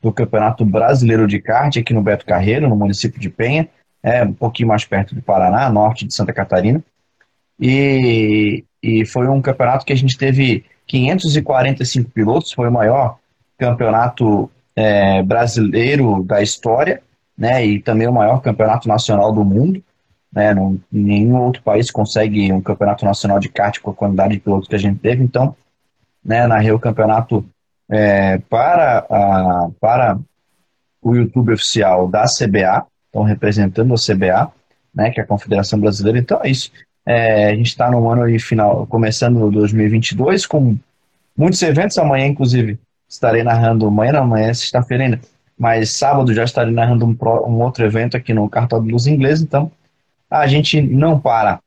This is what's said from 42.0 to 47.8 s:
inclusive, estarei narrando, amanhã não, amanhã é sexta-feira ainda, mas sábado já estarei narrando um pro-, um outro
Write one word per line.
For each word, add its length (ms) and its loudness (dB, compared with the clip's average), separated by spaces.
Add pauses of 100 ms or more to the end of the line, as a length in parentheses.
inclusive, 500 0 (300)
estarei 340 0
narrando, 460 2
amanhã 240 2
não, 120 2
amanhã 260 2
é 40 -2
sexta-feira 520 -2
ainda, 160 -2 (360)
mas 340 0
sábado 420 0
já 100 0
estarei 300 -2
narrando 320 2
um 100 0
pro-, 320 -2
um 140 0
outro 240 -2